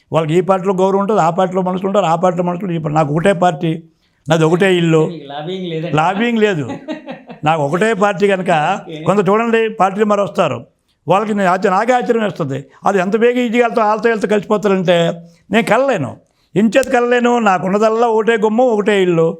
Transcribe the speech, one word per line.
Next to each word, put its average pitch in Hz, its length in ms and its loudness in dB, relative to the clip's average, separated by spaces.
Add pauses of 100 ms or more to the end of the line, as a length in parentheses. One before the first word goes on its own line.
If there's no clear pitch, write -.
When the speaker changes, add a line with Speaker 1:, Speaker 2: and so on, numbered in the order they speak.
(120)
Speaker 1:
వాళ్ళకి 156 220 0
ఈ 180 80 2
పార్టీలో 190 320 0
గౌరవం 190 260 0
ఉంటుంది, 196 220 0
ఆ 160 80 2
పార్టీలో 185 320 -2
మనుషులు 185 260 -4
ఉంటారు, 196 180 0
ఆ 165 100 0
పార్టీలో 180 280 0
మనుషులు 175 220 -4
ఉంటారు. 170 120 -4
ఇప్పుడు 156 160 -4
నాకు 156 200 0
ఒకటే 165 200 2
పార్టీ, 170 500 -2 (460)
నాది 160 140 2
ఒకటే 175 340 2
ఇల్లు, 160 300 2
Speaker 2:
మీకు 160 180 -12
లాబింగ్ 165 420 -10
లేదండి? 160 280 -6
Speaker 1:
లాబింగ్ 202 440 0
లేదు. 185 280 0 (400)
Speaker 2:
<laughs> - 360 -16
Speaker 1:
నాకు 156 200 0
ఒకటే 180 300 0
పార్టీ 202 340 0
కనుక 180 540 0
Speaker 2:
ఓకే. 160 220 -14
Speaker 1:
కొంత 190 260 0
చూడండి 226 400 0
పార్టీలు 196 360 0
మారి 208 160 0
వస్తారు, 156 440 -2 (420)
వాళ్ళకి 202 260 0
నేను 202 160 0
ఆశ్చర్యం, 185 240 0
నాకే 226 200 2
ఆశ్చర్యం 226 300 0
వేస్తుంది. 139 420 -6 (200)
వాళ్ళు 196 160 2
ఎంత 190 140 -2
వేగంగా 240 260 2
ఈజీగా 240 260 0
వెళ్తాం, 214 200 0
వాళ్ళతో 220 220 0
వెళ్తే 214 180 -2
కలిసిపోతారంటే 185 840 0 (400)
నేను 220 120 2
కలలేను. 190 540 0 (380)
ఇంచేత 226 340 2
కలలేను, 240 500 2
నాకున్నదల్లా 214 680 2
ఒకటే 220 300 0
గుమ్మం, 214 280 2
ఒకటే 208 380 0
ఇల్లు. 165 360 0